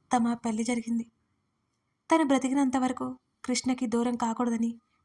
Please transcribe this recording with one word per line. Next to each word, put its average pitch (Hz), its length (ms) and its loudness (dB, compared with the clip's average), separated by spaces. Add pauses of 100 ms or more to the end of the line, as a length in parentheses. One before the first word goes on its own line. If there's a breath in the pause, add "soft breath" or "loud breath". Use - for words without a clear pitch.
(160)
తమ 233 180 2
పెళ్లి 226 300 -4
జరిగింది. 233 420 -2 (1040)
తను 320 140 6
బ్రతికినంత 262 520 2
వరకు 254 400 -2 (280)
కృష్ణకి 247 420 -2
దూరం 233 300 0
కాకూడదని 233 580 -2 (300)